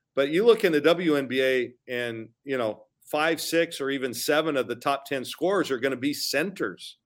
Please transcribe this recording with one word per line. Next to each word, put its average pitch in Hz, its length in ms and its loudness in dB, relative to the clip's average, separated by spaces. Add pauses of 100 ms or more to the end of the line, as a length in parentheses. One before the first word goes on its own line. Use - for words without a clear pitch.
(160)
But 139 140 2
you 175 160 2
look 226 180 4
in 180 80 6
the 147 100 2
W 165 340 4
N 139 120 0
B 131 140 0
A 127 320 2 (140)
and, 117 420 -6 (140)
you 135 140 -4
know, 110 280 -2 (200)
five, 156 360 0
six, 165 400 0
or 135 80 -2
even 131 240 -4
seven 156 420 0
of 123 120 0
the 120 80 -4
top 139 300 -2
ten 131 200 -4
scorers 180 460 0
are 131 80 -2
gonna 135 180 0
be 139 160 -2
centers. 147 920 -4